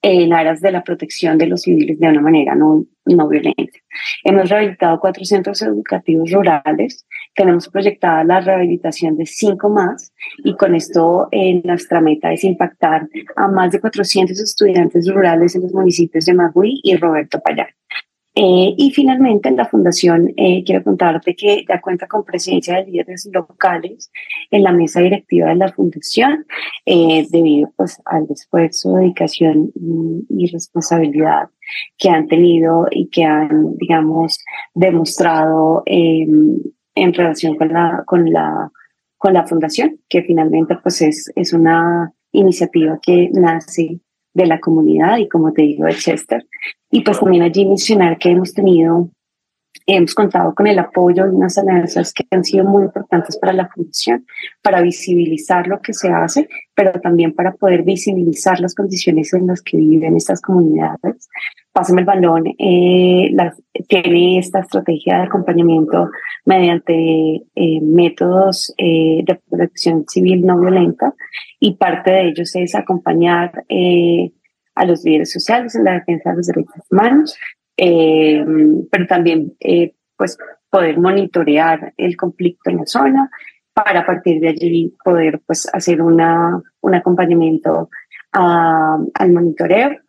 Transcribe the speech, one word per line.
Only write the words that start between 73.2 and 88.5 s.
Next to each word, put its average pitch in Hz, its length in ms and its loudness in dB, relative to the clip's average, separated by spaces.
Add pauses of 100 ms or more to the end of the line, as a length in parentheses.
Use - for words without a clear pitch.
eh, 175 640 0 (400)
a - 120 -2
los 175 180 0
líderes 156 280 0
sociales 233 440 -4
en 226 80 0
la 185 120 2
defensa 170 340 -4
de 175 80 -4
los 175 100 -4
derechos 170 420 -6
humanos, 247 480 2 (380)
eh, 156 680 4 (460)
pero 180 160 0
también, 165 540 0
eh, 170 340 0 (220)
pues, - 220 -6 (320)
poder 165 280 0
monitorear 165 1000 0
el 175 180 -2
conflicto 175 540 -6
en 175 80 -4
la 160 80 -6
zona 269 440 0 (440)
para 202 260 0
a 170 60 -4
partir 175 340 0
de 165 80 0
allí 165 560 -2
poder, 160 420 0
pues, - 280 -6
hacer 175 280 -2
una, 165 600 2 (180)
un - 160 0
acompañamiento 165 920 0 (420)
a, 165 640 2 (160)